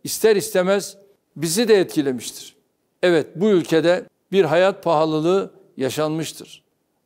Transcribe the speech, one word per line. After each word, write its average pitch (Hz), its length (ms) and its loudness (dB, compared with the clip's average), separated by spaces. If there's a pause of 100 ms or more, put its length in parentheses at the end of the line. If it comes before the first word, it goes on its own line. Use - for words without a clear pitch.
ister - 320 2
istemez 190 600 0 (380)
bizi 170 320 -2
de 208 120 2
etkilemiştir. 139 760 -4 (480)
Evet, 170 320 2
bu 196 140 0
ülkede 170 560 2 (260)
bir 190 140 4
hayat 185 380 0
pahalılığı 160 680 0 (260)
yaşanmıştır. 151 880 -6 (420)